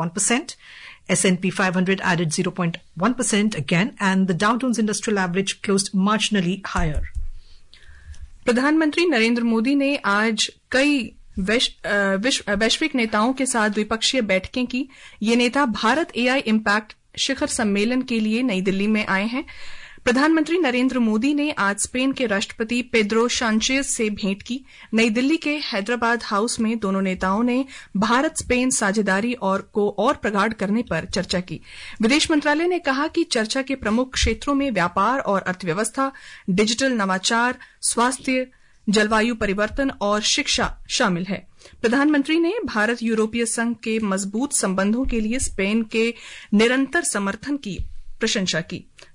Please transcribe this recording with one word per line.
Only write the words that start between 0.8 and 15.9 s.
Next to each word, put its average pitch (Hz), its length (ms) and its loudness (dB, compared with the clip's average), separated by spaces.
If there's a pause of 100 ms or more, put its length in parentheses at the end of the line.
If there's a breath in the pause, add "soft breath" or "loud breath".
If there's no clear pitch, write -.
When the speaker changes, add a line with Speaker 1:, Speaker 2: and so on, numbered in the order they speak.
Speaker 1:
S 190 160 2
and 185 180 4
P 185 60 0
five 185 260 0
hundred 190 240 2
added 175 280 0
zero 180 200 -2
point 170 280 -2 (240)
one 233 140 2
percent 214 360 2
again, 180 380 0 (140)
and 190 280 2
the 185 40 0
Dow 214 240 2
Jones 240 200 0
Industrial 214 400 0
Average 190 460 -2
closed 196 320 0
marginally 196 600 2 (200)
higher. 156 240 0 (1400 soft breath)
Speaker 2:
प्रधानमंत्री 302 640 2
नरेंद्र 233 360 4
मोदी 233 320 2
ने 277 220 2
आज 214 540 0 (220)
कई 269 400 2 (260)
वैश-, 208 480 -2
अ, 196 280 2
विश्व, 214 380 -2
अ, - 20 0
वैश्विक 220 400 0
नेताओं 226 380 0
के 262 140 -2
साथ 220 240 0
द्विपक्षीय 220 520 0
बैठकें 202 440 -2
की। 254 220 -4 (340 loud breath)
ये 226 140 4
नेता 247 280 2
भारत 247 520 0